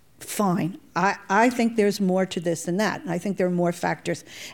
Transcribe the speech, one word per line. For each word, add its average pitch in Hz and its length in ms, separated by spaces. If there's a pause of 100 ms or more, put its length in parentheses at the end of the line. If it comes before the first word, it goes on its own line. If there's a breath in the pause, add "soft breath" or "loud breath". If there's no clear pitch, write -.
(200)
fine. 175 580 (200)
I, 190 180 (140)
I 220 200
think 233 280
there's 202 240
more 185 240
to 185 160
this 165 240
than 175 100
that. 208 320
I 175 100
think 185 200
there 185 100
are 180 40
more 175 200
factors. 170 540 (280 loud breath)